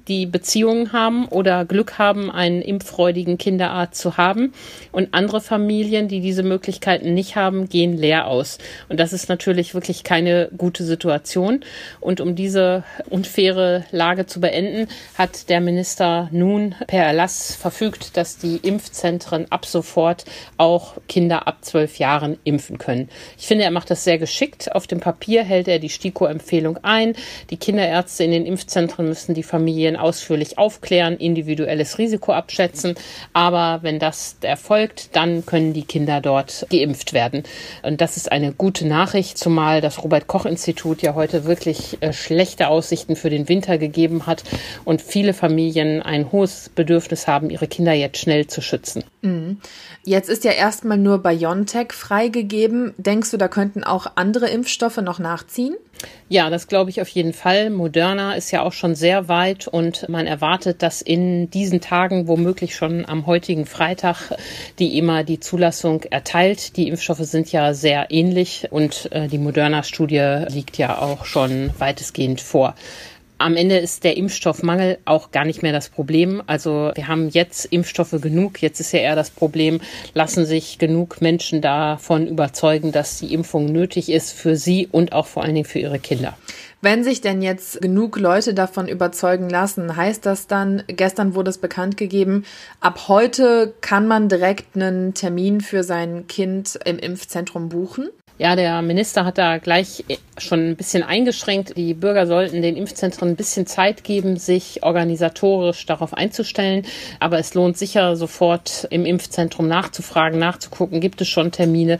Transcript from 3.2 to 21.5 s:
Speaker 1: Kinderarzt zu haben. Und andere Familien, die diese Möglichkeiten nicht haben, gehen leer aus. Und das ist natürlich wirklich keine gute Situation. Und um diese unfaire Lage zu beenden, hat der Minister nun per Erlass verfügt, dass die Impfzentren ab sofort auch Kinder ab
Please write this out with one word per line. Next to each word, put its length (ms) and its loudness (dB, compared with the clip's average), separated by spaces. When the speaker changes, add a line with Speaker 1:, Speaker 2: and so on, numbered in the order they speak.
Speaker 1:
Kinderarzt 640 -2
zu 160 -4
haben. 360 2
Und 240 -2
andere 260 0
Familien, 680 0
die 120 -4
diese 220 -2
Möglichkeiten 720 0
nicht 220 -2
haben, 320 0
gehen 280 2
leer 300 2
aus. 320 -2
Und 100 -4
das 140 2
ist 160 -6
natürlich 460 0
wirklich 280 -6
keine 540 2
gute 280 -2
Situation. 760 0
Und 200 -2
um 140 -2
diese 480 2
unfaire 840 2
Lage 340 0
zu 140 -10
beenden, 480 0
hat 320 -2
der 120 4
Minister 720 0
nun 420 2
per 160 4
Erlass 500 0
verfügt, 600 -6
dass 220 -2
die 180 -2
Impfzentren 920 -4
ab 160 -4
sofort 580 0
auch 380 4
Kinder 380 2
ab 160 -2